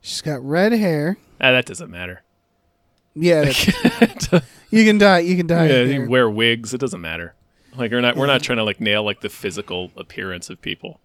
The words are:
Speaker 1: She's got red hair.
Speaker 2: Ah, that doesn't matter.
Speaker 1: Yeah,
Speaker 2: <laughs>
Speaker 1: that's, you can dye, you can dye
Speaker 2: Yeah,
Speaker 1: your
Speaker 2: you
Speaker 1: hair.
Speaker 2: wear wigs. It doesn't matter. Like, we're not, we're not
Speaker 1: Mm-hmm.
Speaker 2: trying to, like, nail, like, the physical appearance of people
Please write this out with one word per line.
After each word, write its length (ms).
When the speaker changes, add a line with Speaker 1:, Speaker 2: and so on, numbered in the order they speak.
Speaker 1:
She's 200
got 240
red 280
hair. 440
Speaker 2:
Ah, 120
that 140
doesn't 240
matter. 320
Speaker 1:
Yeah, 300
Speaker 2:
<laughs> 560
Speaker 1:
that's, 280
you 140
can 140
dye, 220
you 160
can 120
dye 180
Speaker 2:
Yeah, 120
Speaker 1:
your 80
Speaker 2:
you 140
Speaker 1:
hair. 80
Speaker 2:
wear 220
wigs. 420
It 60
doesn't 220
matter. 340
Like, 140
we're 100
not, 160
we're 100
not 140
Speaker 1:
Mm-hmm. 40
Speaker 2:
trying 140
to, 60
like, 160
nail, 220
like, 200
the 60
physical 680
appearance 540
of 120
people 420